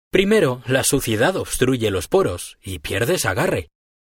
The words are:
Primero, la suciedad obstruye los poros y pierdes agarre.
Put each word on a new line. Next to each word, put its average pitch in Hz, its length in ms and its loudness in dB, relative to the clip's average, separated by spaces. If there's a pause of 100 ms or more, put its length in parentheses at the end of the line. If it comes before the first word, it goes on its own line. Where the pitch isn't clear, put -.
(120)
Primero, 185 540 2
la 131 180 0
suciedad 127 520 0
obstruye 123 540 0
los 95 180 -2
poros 120 540 -2
y 92 180 -10
pierdes 117 460 -2
agarre. 117 440 -2 (440)